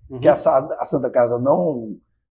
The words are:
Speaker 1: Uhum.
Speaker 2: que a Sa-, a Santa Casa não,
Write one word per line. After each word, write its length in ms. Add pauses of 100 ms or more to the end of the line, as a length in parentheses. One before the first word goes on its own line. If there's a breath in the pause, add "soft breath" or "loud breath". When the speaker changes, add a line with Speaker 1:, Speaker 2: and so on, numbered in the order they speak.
(100)
Speaker 1:
Uhum. 100
Speaker 2:
que 80
a 60
Sa-, 460
a 60
Santa 240
Casa 280
não, 600 (380)